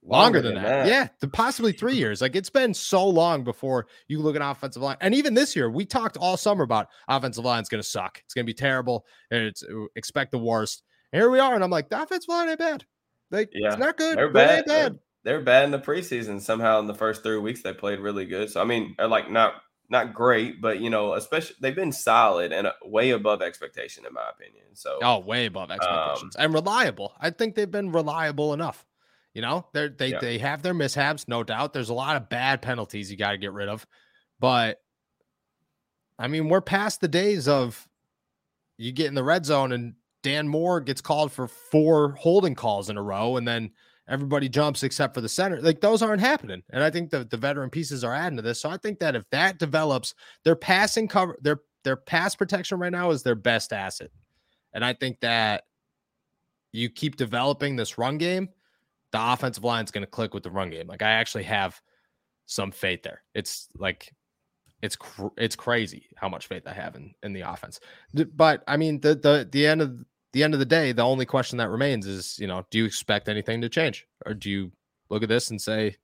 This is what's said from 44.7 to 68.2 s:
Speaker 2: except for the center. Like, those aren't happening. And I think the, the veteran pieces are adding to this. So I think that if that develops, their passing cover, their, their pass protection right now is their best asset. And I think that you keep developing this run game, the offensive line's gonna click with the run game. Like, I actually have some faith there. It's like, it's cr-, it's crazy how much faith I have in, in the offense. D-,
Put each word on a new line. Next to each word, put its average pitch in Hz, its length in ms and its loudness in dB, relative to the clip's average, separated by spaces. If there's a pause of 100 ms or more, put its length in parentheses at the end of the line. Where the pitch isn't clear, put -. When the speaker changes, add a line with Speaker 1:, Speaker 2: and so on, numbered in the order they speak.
Speaker 2:
except 139 320 -2
for 123 80 -4
the 110 80 -4
center. 180 320 -2
Like, 160 180 4
those 220 220 4
aren't 214 180 2
happening. 185 500 0
And 135 140 0
I 160 60 4
think 170 200 -4
the, 135 140 -2
the 117 140 -6
veteran 139 320 -2
pieces 139 340 -6
are 120 100 -2
adding 160 220 -4
to 110 60 -6
this. 117 180 -4
So 151 80 -6
I 175 80 -6
think 214 240 -6
that 151 160 0
if 107 140 -6
that 175 280 2
develops, 147 560 0 (300)
their 165 120 6
passing 208 520 2
cover, 185 320 0
their, 143 220 0 (220)
their 135 120 0
pass 175 400 -2
protection 185 420 -4
right 175 140 -2
now 180 180 0
is 143 120 0
their 123 120 2
best 113 380 0
asset. 98 380 -8 (640)
And 110 100 -4
I 123 80 0
think 127 280 -6
that 113 440 0 (1080)
you 117 200 -6
keep 147 260 -6
developing 135 600 -2
this 113 200 -6
run 131 220 -2
game, 180 320 -2 (600)
the 113 220 0
offensive 123 320 -4
line's 117 260 -2
gonna 101 160 -6
click - 260 -6
with 98 120 -8
the 90 60 -10
run 92 200 -4
game. 82 160 -12
Like, 95 160 -8
I 110 80 2
actually 110 340 -2
have 98 360 -4 (640)
some 98 240 -6
faith 92 320 -4
there. - 200 -14 (120)
It's - 420 -10
like, - 380 -8 (640)
it's - 160 -6
cr-, - 300 -12 (100)
it's 113 200 -2
crazy 117 500 -4 (100)
how 98 120 -6
much 87 180 -10
faith 90 200 -12
I - 60 -14
have 90 220 -12
in, 92 180 -20 (100)
in 104 100 -10
the 95 100 -10
offense. - 380 -14 (340)
D-, 151 100 2